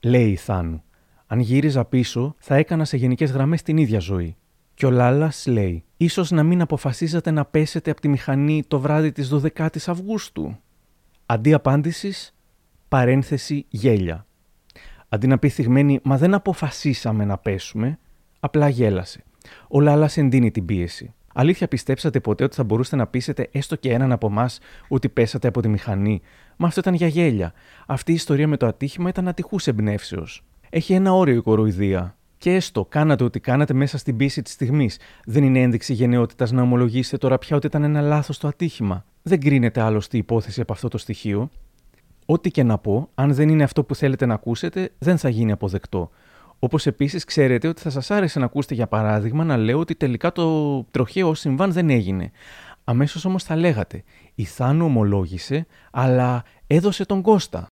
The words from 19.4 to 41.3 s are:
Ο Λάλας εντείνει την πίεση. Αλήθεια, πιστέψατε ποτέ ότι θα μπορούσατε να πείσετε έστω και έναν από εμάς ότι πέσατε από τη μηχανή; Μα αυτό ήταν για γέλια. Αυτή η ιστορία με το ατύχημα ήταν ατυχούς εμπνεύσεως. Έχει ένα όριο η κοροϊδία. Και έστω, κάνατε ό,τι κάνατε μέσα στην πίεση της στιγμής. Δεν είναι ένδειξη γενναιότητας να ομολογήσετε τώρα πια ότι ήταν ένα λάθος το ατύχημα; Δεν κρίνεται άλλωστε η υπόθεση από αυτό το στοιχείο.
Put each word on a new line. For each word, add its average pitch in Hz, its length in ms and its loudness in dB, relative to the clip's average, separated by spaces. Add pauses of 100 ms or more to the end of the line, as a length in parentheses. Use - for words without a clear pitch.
Ο 139 120 2
Λάλας 147 380 4
εντείνει 127 340 2
την 92 140 -6
πίεση. 90 480 -6 (200)
Αλήθεια, 165 340 2
πιστέψατε 135 520 -2
ποτέ 107 240 -2
ότι 135 120 -2
θα 135 80 -2
μπορούσατε 113 320 0
να 120 120 0
πείσετε 127 440 -6
έστω 139 240 -4
και 131 160 -2
έναν 127 200 2
από 113 160 0
εμάς 113 320 -2 (280)
ότι 135 220 0
πέσατε 120 380 0
από 117 140 0
τη 113 60 0
μηχανή; 101 540 0 (360)
Μα 170 100 0
αυτό 165 120 0
ήταν 185 140 0
για 170 140 2
γέλια. 139 460 0 (340)
Αυτή 135 240 -2
η 165 40 4
ιστορία 156 320 0
με 147 100 0
το 123 80 0
ατύχημα 143 440 -4
ήταν 185 180 -4
ατυχούς 180 400 -4
εμπνεύσεως. 104 760 -4 (260)
Έχει 165 240 0
ένα 185 200 4
όριο 170 220 4
η 117 60 2
κοροϊδία. 98 760 0 (220)
Και 180 160 0
έστω, 190 320 -2
κάνατε 151 380 2
ό,τι 120 160 -2
κάνατε 139 340 0
μέσα 135 240 0
στην 123 200 -4
πίεση 139 240 -2
της - 120 -12
στιγμής. 131 440 0 (280)
Δεν 127 180 2
είναι 131 180 4
ένδειξη 123 320 0
γενναιότητας 120 580 0
να 127 100 2
ομολογήσετε 123 560 2
τώρα 131 200 2
πια - 180 -2
ότι 143 120 0
ήταν 147 160 0
ένα 147 180 0
λάθος 147 360 -2
το 151 100 -6
ατύχημα; 110 580 -4 (160)
Δεν 165 180 0
κρίνεται 131 420 2
άλλωστε 110 360 0
η - 20 0
υπόθεση 110 420 -4
από 110 120 -6
αυτό 120 140 -8
το 113 100 -6
στοιχείο. 107 520 -4 (800)